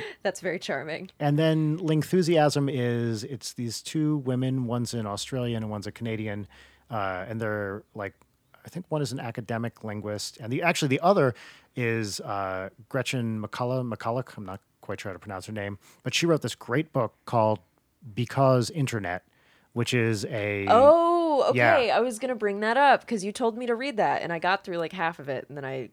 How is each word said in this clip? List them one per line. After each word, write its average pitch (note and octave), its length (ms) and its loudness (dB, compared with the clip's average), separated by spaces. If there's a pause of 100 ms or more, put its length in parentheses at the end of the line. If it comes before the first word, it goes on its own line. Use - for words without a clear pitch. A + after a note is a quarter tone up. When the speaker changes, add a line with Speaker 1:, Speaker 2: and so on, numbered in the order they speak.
Speaker 1:
<laughs> - 140 -14
That's F#3 180 -4
very F3 180 -4
charming. E3 500 -6 (100)
Speaker 2:
and D3 200 2
then D#3 400 2
Lingthusiasm D3+ 960 2
is, A#2+ 500 0
it's C#3 300 -10
these A#2 280 -6
two D3+ 360 -2
women, C3 480 -2
one's A#2 280 -2
an A2+ 120 -2
Australian A#2 580 -4
and G#2+ 80 -6
one's G#2 160 -6
a G#2 40 -8
Canadian, G#2+ 560 -6 (420)
uh, F#2+ 380 -4
and A2+ 120 -6
they're, G#2+ 440 -4 (100)
like, G2+ 200 -8 (520)
I - 40 -18
think F3+ 200 -12
one D#3 120 -2
is B2 120 -4
an C3+ 60 -6
academic A#2 640 -6
linguist, G#2 520 -6
and A2+ 140 -10
the, D3 100 -2
actually E3+ 280 2
the C3 100 2
other E3 340 4 (420)
is, A2+ 460 -2
uh, F#2+ 480 -4 (200)
Gretchen A#2 520 -2
McCulloch, B2 480 -4
McCulloch. A#2 480 -6
I'm G#2+ 80 -12
not F#2+ 140 -12 (220)
quite G2 180 -10
sure G#2+ 100 -10
how F#2+ 40 -6
to F2+ 60 -12
pronounce F#2+ 260 -10
her G#2+ 80 -10
name, G2+ 240 -6 (260)
but B2 100 -4
she - 120 0
wrote E3 160 2
this A#2+ 140 -4
great C#3+ 360 -4
book A#2 220 -2 (120)
called A2 340 2 (540)
Because B2 560 4
Internet, G2+ 540 -2 (500)
which A#2+ 200 0
is A2+ 320 2
a G#2 440 -2
Speaker 1:
Oh, E4 800 6
okay. A#2+ 360 6
Speaker 2:
Yeah. D3 100 2
Speaker 1:
I - 20 4
was A#3 200 0
gonna B3+ 160 -4
bring G#3 260 -2
that A3+ 160 2
up C4+ 300 6
'cause G#3 160 -4
you G3+ 80 -4
told A3+ 260 -2
me B3 100 -8
to A#3 80 0
read B3+ 220 -4
that, D3+ 240 2
and E3+ 120 -4
I E3 60 -4
got F#3 240 0
through, F3+ 140 -6
like, D#3+ 140 -4
half F3 280 -4
of C#3 100 -8
it, B2+ 180 -4
and C#3 100 -14
then C#3 60 -8
I C3 300 -6